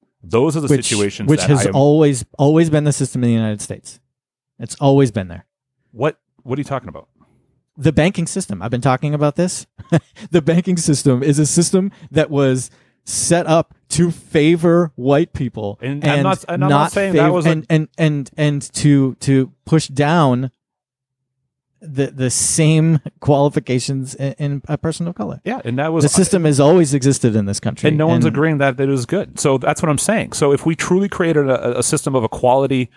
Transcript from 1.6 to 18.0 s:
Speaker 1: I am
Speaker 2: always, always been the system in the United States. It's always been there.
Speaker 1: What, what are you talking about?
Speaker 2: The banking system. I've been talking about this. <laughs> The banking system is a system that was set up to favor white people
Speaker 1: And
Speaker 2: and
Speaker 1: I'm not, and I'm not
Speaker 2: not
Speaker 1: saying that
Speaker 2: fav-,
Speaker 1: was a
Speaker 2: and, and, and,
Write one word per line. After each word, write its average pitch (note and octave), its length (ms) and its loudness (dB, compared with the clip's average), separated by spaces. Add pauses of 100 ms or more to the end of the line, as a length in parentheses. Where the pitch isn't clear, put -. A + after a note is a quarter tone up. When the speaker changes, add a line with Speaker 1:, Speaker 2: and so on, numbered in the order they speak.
Speaker 1:
I - 40 0
am G2 60 -4
Speaker 2:
always, C#3+ 480 2 (140)
always D#3 320 2
been D3+ 140 0
the D3 100 0
system B2+ 300 -4
in A#2+ 60 2
the A#2 60 2
United G#2+ 260 -4
States. - 380 -16 (600)
It's A#2+ 200 -14
always C#3 320 4
been G2 160 -6
there. F2 180 -18 (460)
Speaker 1:
What, C3+ 280 -6 (220)
what B2+ 160 -8
are - 20 -8
you C#3 60 -8
talking B2+ 240 -10
about? D#2 200 -20 (680)
Speaker 2:
The D3+ 140 -6
banking E3 340 -2
system. G2 380 -10
I've A#2 80 -8
been B2 100 -4
talking C#3 320 -2
about D3 220 -2
this. - 320 -4 (240)
<laughs> E3 80 2 (320)
The E3+ 100 4
banking E3+ 360 0
system C3+ 440 0
is C#3+ 160 0
a D3+ 80 2
system F#3 460 0 (180)
that D3+ 220 0
was C3 400 0 (340)
set - 400 -2
up D#3+ 300 0 (140)
to E3+ 200 0
favor E3 840 2
white C#3 360 0
people A2 480 -8
Speaker 1:
And C#3+ 240 -8
Speaker 2:
and D3+ 80 0
Speaker 1:
I'm D3 120 0
not, F#3+ 260 -2
and E3+ 140 -2
I'm C#3+ 80 0
not C#3+ 140 4
Speaker 2:
not - 60 -6
Speaker 1:
saying G3 220 -2
that E3 160 4
Speaker 2:
fav-, F3+ 40 2
Speaker 1:
was E3+ 120 0
a E3 60 4
Speaker 2:
and, D#3 180 -2
and, D#3 180 2 (120)
and, D3+ 360 -2